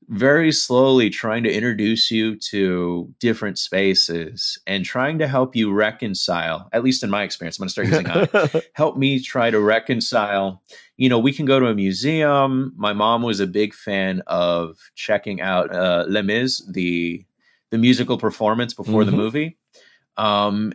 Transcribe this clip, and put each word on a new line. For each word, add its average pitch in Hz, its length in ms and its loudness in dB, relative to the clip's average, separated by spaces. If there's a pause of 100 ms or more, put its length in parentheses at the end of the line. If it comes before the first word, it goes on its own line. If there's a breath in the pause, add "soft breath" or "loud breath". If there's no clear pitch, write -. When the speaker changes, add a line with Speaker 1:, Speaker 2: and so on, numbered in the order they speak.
Speaker 1:
very 143 440 2
slowly 127 580 4
trying 113 340 -4
to 110 100 2
introduce 110 580 0
you 110 240 0
to 90 840 -2
different 110 380 -2
spaces 95 1000 -2 (100)
and 95 160 -4
trying 139 360 -2
to 156 80 0
help 131 280 0
you 110 160 0
reconcile, 95 1000 -2
at 120 100 0
least 131 200 0
in 110 60 -4
my 101 140 -2
experience, 87 340 -10
I'm 98 60 -10
gonna 95 60 -6
start 110 180 -4
using 151 220 2
I, 170 580 0
Speaker 2:
<laughs> - 60 -20
Speaker 1:
help 151 240 0
me 135 240 2
try 120 300 0
to 107 80 2
reconcile. 104 1000 0 (360 loud breath)
You 131 100 2
know, 123 120 4
we 131 120 4
can 143 140 -4
go 135 140 4
to 127 80 4
a 113 80 0
museum. 135 1000 0
My 104 180 -2
mom 110 280 2
was 113 180 -2
a 98 80 0
big 104 260 -2
fan 95 540 -2
of 85 500 -2 (180)
checking 101 440 -4
out, 92 340 -2
uh, 90 340 0
Les 101 160 -2
Mis, 117 440 -2
the, 87 560 -4 (460)
the 113 80 -4
musical 123 400 4
performance 113 560 -2
before 107 320 2
the 98 60 2
Speaker 2:
Mm-hmm. - 80 2
Speaker 1:
movie, 147 380 -4 (600 soft breath)
um, 104 580 0